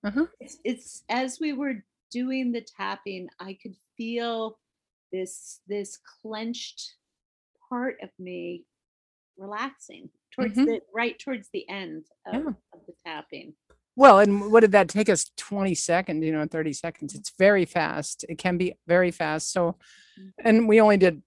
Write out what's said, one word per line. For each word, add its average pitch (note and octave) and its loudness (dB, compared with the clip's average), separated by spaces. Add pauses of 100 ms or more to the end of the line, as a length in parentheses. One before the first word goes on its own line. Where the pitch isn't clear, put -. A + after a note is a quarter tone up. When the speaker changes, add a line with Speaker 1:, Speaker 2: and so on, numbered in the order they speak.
Speaker 1:
Uh-huh. A3+ -2 (140)
Speaker 2:
It's, - -20
it's, - -8
as B3+ -4
we D4+ -4
were C4 -6 (260)
doing B3+ -4
the A#3 -6
tapping, G3 -12 (120)
I F#3+ -16
could F#3+ -18 (220)
feel A3+ -8 (540)
this, - -12
this G3+ -10 (240)
clenched A3 -12 (760)
part A#3+ -8
of - -18
me F3 -12 (720)
relaxing G#3 -14 (240)
towards G#3+ -4
Speaker 1:
Mm-hmm. B3+ 2
Speaker 2:
the, G#4+ -2 (140)
right A#3+ -6
towards B3 -10
the - -10
end E3+ -12 (200)
of, F#3+ -10
Speaker 1:
Yeah. D4+ -6 (240)
Speaker 2:
of E3+ -20
the - -20 (120)
tapping. D#3 -16 (420)
Speaker 1:
Well, B3 10
and G3+ 4
what A3+ 10
did G#3+ 6
that F#3+ 6
take G#3 0
us? F#3+ 0
Twenty G3 -4
seconds, E3+ -2
you D#3 -2
know, D3+ -2
thirty D#3 -6
seconds. D3+ -12
It's - -14
very G3 4
fast. - -4
It E3 -12
can F3+ -2
be F3+ -2 (140)
very F3 4
fast. D#3 -4
So, E3+ 0 (420)
Speaker 2:
Mm-hmm. F#3+ -20 (160)
Speaker 1:
and A3+ 4
we G#3+ 8
only G#3+ 6
did F3+ 2